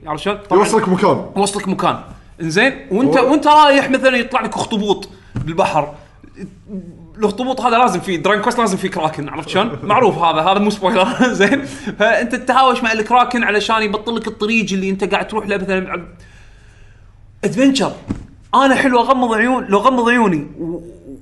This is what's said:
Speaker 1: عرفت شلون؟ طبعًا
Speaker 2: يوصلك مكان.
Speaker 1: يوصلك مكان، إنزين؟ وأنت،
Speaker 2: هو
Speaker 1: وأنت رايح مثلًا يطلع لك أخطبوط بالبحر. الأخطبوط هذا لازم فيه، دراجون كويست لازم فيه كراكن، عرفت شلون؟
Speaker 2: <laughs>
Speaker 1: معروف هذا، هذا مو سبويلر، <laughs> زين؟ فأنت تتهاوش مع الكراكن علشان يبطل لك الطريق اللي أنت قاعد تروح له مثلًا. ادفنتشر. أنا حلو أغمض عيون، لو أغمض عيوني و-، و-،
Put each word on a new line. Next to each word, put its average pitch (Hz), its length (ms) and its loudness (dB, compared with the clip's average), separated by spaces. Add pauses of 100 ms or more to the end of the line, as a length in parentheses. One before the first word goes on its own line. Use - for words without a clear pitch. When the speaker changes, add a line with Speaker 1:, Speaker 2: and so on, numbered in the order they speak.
Speaker 1:
عرفت 151 160 -8
شلون؟ 196 140 -4 (140)
طبعًا 180 80 4
Speaker 2:
يوصلك 208 300 2
مكان. 180 380 2 (100)
Speaker 1:
يوصلك 196 320 -2
مكان، 160 320 -2 (420)
إنزين؟ 196 480 0
وأنت، 262 280 2
Speaker 2:
هو 254 120 2
Speaker 1:
وأنت 294 160 2
رايح 285 440 6
مثلًا 262 260 2
يطلع 233 240 -2
لك 220 140 -6
أخطبوط 208 540 -2 (260)
بالبحر. 160 600 -2 (1200)
الأخطبوط 254 420 -2
هذا 233 180 2
لازم 208 220 2
فيه، 185 160 -4
دراجون 196 260 0
كويست 240 160 -2
لازم 196 180 0
فيه 185 140 -4
كراكن، 156 380 -4
عرفت 147 200 -10
شلون؟ 147 300 -2
Speaker 2:
<laughs> - 40 -12
Speaker 1:
معروف 202 360 2
هذا، 160 220 0
هذا 190 180 2
مو 208 120 2
سبويلر، 247 580 0
<laughs> 226 40 -2
زين؟ 202 320 2 (340)
فأنت 233 360 2
تتهاوش 247 480 2
مع 226 100 0
الكراكن 240 520 2
علشان 208 380 0
يبطل 208 340 -4
لك 220 120 -6
الطريق 208 440 -2
اللي 190 180 -2
أنت 196 140 -2
قاعد 185 240 -2
تروح 214 180 -6
له 202 100 -2
مثلًا. 185 520 -6 (1400)
ادفنتشر. 214 480 2 (640)
أنا 262 200 4
حلو 247 260 2
أغمض 240 340 0
عيون، 233 300 0
لو 196 140 2
أغمض 240 300 2
عيوني 202 380 2 (140)
و-، 165 40 -8
و-، 165 180 -8 (400)